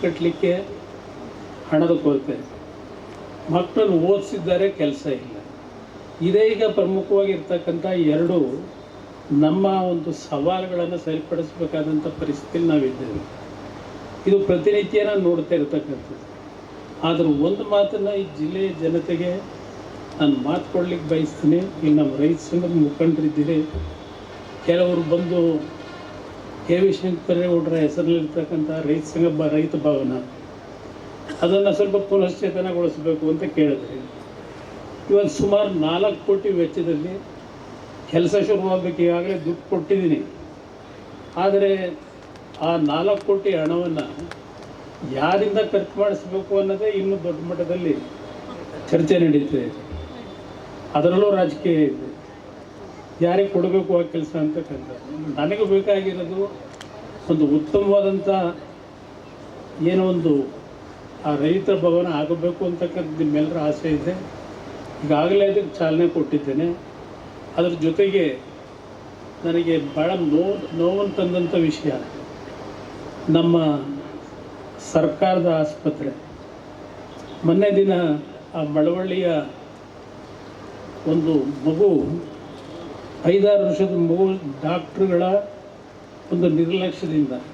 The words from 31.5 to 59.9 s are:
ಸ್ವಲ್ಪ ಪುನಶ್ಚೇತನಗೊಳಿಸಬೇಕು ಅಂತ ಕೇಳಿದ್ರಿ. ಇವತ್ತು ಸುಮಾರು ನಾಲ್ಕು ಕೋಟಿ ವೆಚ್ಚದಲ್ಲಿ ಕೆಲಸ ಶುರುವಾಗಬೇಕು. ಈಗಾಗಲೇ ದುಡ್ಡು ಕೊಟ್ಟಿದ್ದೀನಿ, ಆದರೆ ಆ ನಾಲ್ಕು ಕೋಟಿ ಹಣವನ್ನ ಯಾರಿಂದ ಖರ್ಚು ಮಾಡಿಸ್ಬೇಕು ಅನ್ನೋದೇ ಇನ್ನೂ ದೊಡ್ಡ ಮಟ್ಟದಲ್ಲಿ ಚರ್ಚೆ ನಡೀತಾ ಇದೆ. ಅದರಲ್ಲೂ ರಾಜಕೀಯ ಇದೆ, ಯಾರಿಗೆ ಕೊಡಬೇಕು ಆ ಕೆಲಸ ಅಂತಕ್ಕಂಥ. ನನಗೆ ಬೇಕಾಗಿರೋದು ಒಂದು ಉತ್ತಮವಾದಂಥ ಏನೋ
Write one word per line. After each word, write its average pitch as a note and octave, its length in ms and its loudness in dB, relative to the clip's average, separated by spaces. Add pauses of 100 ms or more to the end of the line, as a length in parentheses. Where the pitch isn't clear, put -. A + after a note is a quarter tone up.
ಸ್ವಲ್ಪ G3 260 2 (120)
ಪುನಶ್ಚೇತನಗೊಳಿಸಬೇಕು F3 1200 2
ಅಂತ D#3 140 0
ಕೇಳಿದ್ರಿ. C#3 560 0 (1080)
ಇವತ್ತು G3+ 280 4
ಸುಮಾರು G3+ 420 4
ನಾಲ್ಕು E3+ 460 2
ಕೋಟಿ G3+ 240 2
ವೆಚ್ಚದಲ್ಲಿ E3+ 640 0 (960)
ಕೆಲಸ E3+ 240 4 (120)
ಶುರುವಾಗಬೇಕು. F#3 540 2
ಈಗಾಗಲೇ F3 440 2
ದುಡ್ಡು E3+ 240 -4
ಕೊಟ್ಟಿದ್ದೀನಿ, F3+ 500 2 (1160)
ಆದರೆ G3 340 4 (880)
ಆ D#3+ 100 2 (200)
ನಾಲ್ಕು F#3+ 340 2
ಕೋಟಿ G3 300 2
ಹಣವನ್ನ E3 440 0 (1120)
ಯಾರಿಂದ G3 460 2 (120)
ಖರ್ಚು G3 280 0
ಮಾಡಿಸ್ಬೇಕು G3 600 0
ಅನ್ನೋದೇ G3 300 0 (100)
ಇನ್ನೂ G3 240 0
ದೊಡ್ಡ D#3+ 160 -4 (100)
ಮಟ್ಟದಲ್ಲಿ F3 460 0 (960)
ಚರ್ಚೆ F3 280 4
ನಡೀತಾ D3 380 4
ಇದೆ. A#2 240 -4 (1120)
ಅದರಲ್ಲೂ F3+ 360 6
ರಾಜಕೀಯ E3 580 2
ಇದೆ, - 180 -6 (1120)
ಯಾರಿಗೆ F#3 280 4
ಕೊಡಬೇಕು F#3 480 2
ಆ E3+ 140 4
ಕೆಲಸ D#3 280 -4
ಅಂತಕ್ಕಂಥ. D3+ 500 -4 (480)
ನನಗೆ G3 280 0
ಬೇಕಾಗಿರೋದು F#3+ 720 2 (920)
ಒಂದು D#3 160 4 (100)
ಉತ್ತಮವಾದಂಥ G3 720 2 (1600)
ಏನೋ F#3 140 4 (100)